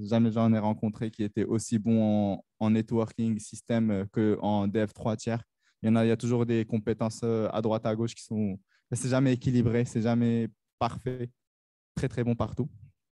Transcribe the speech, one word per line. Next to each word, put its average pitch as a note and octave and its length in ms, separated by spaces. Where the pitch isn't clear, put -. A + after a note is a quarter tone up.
jamais A2+ 320
j'en A2+ 200
ai A2 60
rencontré G#2+ 540
qui - 100
était G#2 220
aussi A2+ 340
bon G#2+ 560
en, - 100
en A2 120
networking, A2+ 680
système, A2+ 540
euh, G2 140
que G#2+ 340
en G2+ 260
dev G#2 260
trois A2 240
tiers. A2+ 280
Il G#2+ 60
y - 40
en A2+ 40
a, A2+ 100
il A2+ 40
y - 20
a A2 60
toujours A#2+ 280
des A2+ 200
compétences, A2+ 580
euh, A2+ 300
à A2 100
droite, A2+ 240
à A2 80
gauche A2+ 180
qui - 120
sont, G#2 340
mais B2 60
c'est B2+ 120
jamais C3 260
équilibré, A#2+ 500
c'est A#2+ 180
jamais A#2 460
parfait, B2 540
très, C3+ 140
très B2 160
bon A#2 100
partout. - 340